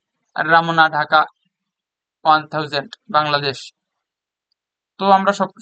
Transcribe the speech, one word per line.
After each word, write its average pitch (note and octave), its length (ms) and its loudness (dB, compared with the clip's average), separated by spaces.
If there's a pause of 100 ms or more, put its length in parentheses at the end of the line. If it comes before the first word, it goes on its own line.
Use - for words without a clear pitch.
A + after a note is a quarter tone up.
(360)
রামনা, E3 520 2
ঢাকা D3+ 320 0 (1040)
ওয়ান D#3 240 2
থাউজেন্ড, D3 420 -6 (200)
বাংলাদেশ। C#3+ 480 -2 (1400)
তো G3 100 0
আমরা G3 220 4
সব G3+ 160 -2 (140)